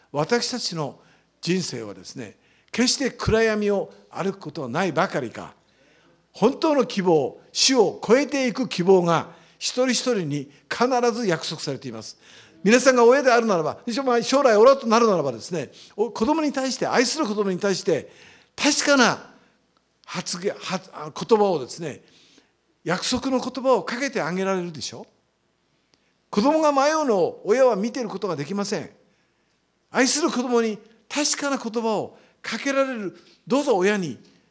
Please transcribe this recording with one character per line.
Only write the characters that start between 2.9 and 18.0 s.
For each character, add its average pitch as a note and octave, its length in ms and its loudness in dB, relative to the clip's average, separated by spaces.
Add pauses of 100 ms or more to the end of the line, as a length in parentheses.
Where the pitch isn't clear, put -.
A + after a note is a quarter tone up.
て C4 140 -2
暗 - 320 0
闇 G#3+ 280 0
を F#3+ 220 -2 (180)
歩 F#3 220 -6
く F#3+ 60 -12
こ D3+ 120 -14
と D3+ 120 -10
は B2+ 60 -8
な D#3+ 160 -2
い E3+ 80 -2
ば E3+ 160 0
か D#3 120 -6
り A2+ 100 -8
か、 F2 240 -14 (760)
本 C4 220 2
当 D4+ 200 0
の C4 120 2
希 - 160 -4
望、 D#3 380 0 (120)
主 C4 240 2
を F3+ 280 2
超 A#3+ 140 4
え C#4+ 80 0
て C4+ 200 -2
い A3 60 -2
く B3 160 -4
希 - 140 -4
望 F#3 200 6
が E3 260 0 (300)
一 - 280 -2
人 C4 40 2
一 A#3 120 0
人 G3+ 260 -2
に C#3+ 220 -6 (200)
必 A#3+ 420 0
ず A#3 140 -4
約 E3 220 -2
束 D#3+ 120 -10
さ D3 120 -8
れ C3+ 60 -8
て C3 100 -16
い A2+ 40 -12
ま A2 100 -12
す。 - 160 -18 (440)
皆 A#3 180 6
さ C4 120 6
ん B3+ 40 4
が A#3+ 80 6
親 C4 180 8
で C4 100 4
あ A#3 80 6
る A3+ 60 0
な G3+ 100 2
ら E3 60 0
ば、 C#3 160 -4 (440)
将 C#4 200 2
来 A#3 140 6
親 B3+ 200 8
と C4+ 100 -8
な A3 120 4
る A#3 80 4
な G3+ 100 4
ら D#3 60 0
ば C3+ 100 -2
で A2 80 -10
す - 120 -14
ね、 C#3+ 180 -6 (260)
お-、 G#3+ 140 -2
子 A3 160 -2
供 D4+ 160 2
に D4 100 0
対 C4 200 -2
し - 40 -6
て、 D#3+ 100 -2
愛 G3 200 2
す D4 120 -2
る D4+ 80 -2
子 G#3 80 -4
供 G3+ 160 -2
に F3+ 80 -4
対 G3 160 0
し - 80 -8
て、 D3 280 -2 (440)